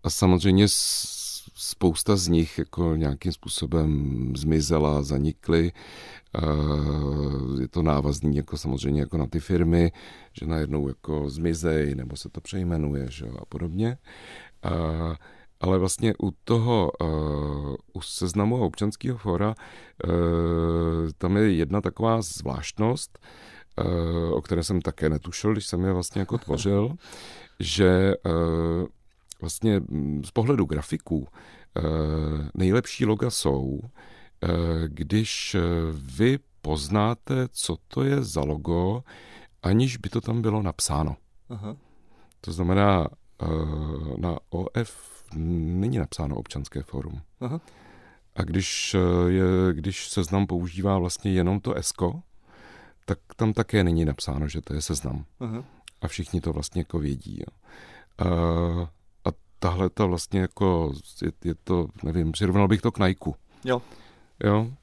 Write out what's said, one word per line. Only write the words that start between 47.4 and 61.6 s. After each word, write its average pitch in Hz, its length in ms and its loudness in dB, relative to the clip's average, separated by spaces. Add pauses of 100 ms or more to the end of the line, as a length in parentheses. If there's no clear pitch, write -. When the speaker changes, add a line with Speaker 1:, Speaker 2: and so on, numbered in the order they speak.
Speaker 1:
A 92 80 -2
když, 85 520 -2
eh, 87 360 4
je, 92 420 4
když 80 360 -6
Seznam 95 380 0
používá 90 520 0
vlastně 90 340 -2
jenom 92 260 2
to 123 140 -4
esko, - 480 -4 (840)
tak - 140 -2 (160)
tam 110 180 2
také 107 300 2
není 82 220 4
napsáno, 73 420 -2
že 73 140 -6
to - 120 -8
je 73 80 -2
Seznam. 71 440 -6 (140)
Speaker 2:
Aha. 117 240 -8 (380)
Speaker 1:
A - 60 -4
všichni 90 340 -4
to 82 120 -4
vlastně 73 280 -4
jako 80 180 -4
vědí, 67 400 -6
jo. - 140 -10 (680)
Eh, 85 680 2 (380)
a 87 40 2 (300)
tahle 90 300 0
ta 107 160 2
vlastně 90 340 0
jako, 87 540 2 (280)
je, 82 100 -2 (120)
je 82 200 -2